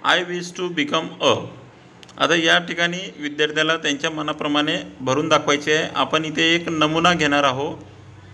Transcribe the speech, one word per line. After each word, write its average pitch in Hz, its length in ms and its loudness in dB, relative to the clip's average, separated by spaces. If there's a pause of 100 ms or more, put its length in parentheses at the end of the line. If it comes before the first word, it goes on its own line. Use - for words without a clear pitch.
I 151 120 4
wish 175 440 -6
to 180 140 -4
become 160 480 -2
a. 120 120 6 (800)
आता 143 180 2
या 165 240 4
ठिकाणी 170 600 -4
विद्यार्थ्याला 151 580 0
त्यांच्या 156 320 -2
मनाप्रमाणे 151 680 -2 (220)
भरून 131 300 0
दाखवायचे 151 440 2
आहे. 160 220 0
आपण 156 300 0
इथे 165 300 2
एक 170 140 -2
नमुना 165 440 2
घेणार 143 300 2
आहोत, 139 340 0 (560)